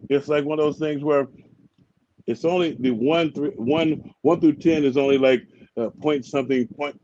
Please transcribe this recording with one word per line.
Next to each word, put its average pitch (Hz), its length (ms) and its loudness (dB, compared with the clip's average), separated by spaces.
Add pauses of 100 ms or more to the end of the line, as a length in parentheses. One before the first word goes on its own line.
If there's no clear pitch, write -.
it's 139 180 0
like 147 180 0
one 151 140 -4
of 151 60 2
those 147 140 -2
things 151 240 -4
where 143 240 0 (1000)
it's 117 200 -4
only 175 340 0
the 127 120 0
one 151 420 0
through, 143 240 -4
one, 151 640 -2
one 170 180 2
through 156 140 4
ten 156 300 0
is 135 140 2
only, 139 200 4
like, 131 260 4 (340)
uh, 113 120 -2 (120)
point 147 240 -2
something, 131 420 -2
point, 147 360 -10